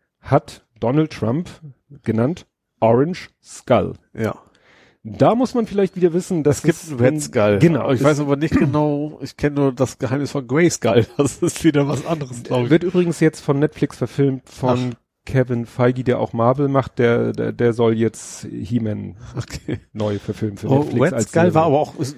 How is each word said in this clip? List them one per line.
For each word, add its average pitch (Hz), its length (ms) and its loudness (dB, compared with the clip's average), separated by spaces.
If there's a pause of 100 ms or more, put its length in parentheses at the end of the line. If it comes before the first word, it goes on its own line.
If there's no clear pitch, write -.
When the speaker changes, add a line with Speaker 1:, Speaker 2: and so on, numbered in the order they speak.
(220)
Speaker 1:
hat - 440 -2 (140)
Donald 147 320 0
Trump 127 380 -4 (540)
genannt 117 420 -2 (340)
Orange 127 500 2 (140)
Skull. 92 500 0 (200)
Speaker 2:
Ja. 110 220 -4 (680)
Speaker 1:
Da 113 300 2
muss 247 220 -2
man 226 100 0
vielleicht 196 300 -2
wieder 170 180 2
wissen, 175 300 -2
dass 143 140 2
Speaker 2:
Es - 60 -10
gibt 160 200 2
Speaker 1:
es 160 80 -14
Speaker 2:
einen 127 80 -4
Red 127 160 4
Speaker 1:
in 151 60 -6
Speaker 2:
Skull. 104 380 2
Speaker 1:
Genau, 160 220 4
Speaker 2:
Aber 139 120 0
ich 113 80 0
Speaker 1:
es 139 40 4
Speaker 2:
weiß 147 140 4
aber 143 160 0
nicht 156 200 0
genau, 151 680 0
ich - 120 -14
kenne 147 200 -2
nur 139 180 2
das 123 240 -2
Geheimnis 135 340 -4
von 135 160 -6
Grey 156 220 2
Skull. 117 420 2
<laughs> - 60 -10
Das 143 240 0
ist - 220 -2
wieder 147 240 2
was 147 180 -4
anderes, 131 380 -8
glaub 127 220 -2
ich. 135 40 -2
Speaker 1:
Wird 170 140 4
übrigens 175 360 0
jetzt 160 220 0
von 139 180 0
Netflix - 380 -2
verfilmt, 135 500 -2
von 127 460 -2
Speaker 2:
Ach. - 40 -16 (280)
Speaker 1:
Kevin 123 420 0
Feige, 127 360 0
der 120 160 0
auch 110 140 -2
Marvel 127 340 2
macht, 131 320 -2
der, 117 320 2
der, 113 200 -4
der 117 220 2
soll 113 240 2
jetzt - 520 -4
He-Man 104 680 -6 (200)
Speaker 2:
Okay. - 420 -8 (140)
Speaker 1:
neu 104 260 -4
verfilmen 104 380 -6
für 110 120 -8
Speaker 2:
Oh, 135 100 4
Speaker 1:
Netflix 123 240 -2
Speaker 2:
Red 139 100 2
Speaker 1:
als 117 160 -2
Speaker 2:
Skull 165 120 2
Speaker 1:
Serie. 175 140 4
Speaker 2:
war 160 100 4
aber 147 140 4
auch, - 200 -4
ist, 147 180 -6